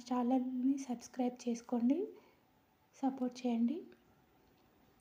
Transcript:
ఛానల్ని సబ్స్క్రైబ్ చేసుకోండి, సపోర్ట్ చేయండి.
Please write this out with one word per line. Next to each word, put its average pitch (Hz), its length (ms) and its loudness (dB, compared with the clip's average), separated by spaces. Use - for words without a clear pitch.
ఛానల్ని 254 800 2
సబ్స్క్రైబ్ 247 600 -4
చేసుకోండి, 240 600 2
సపోర్ట్ 254 400 -2
చేయండి. 240 400 2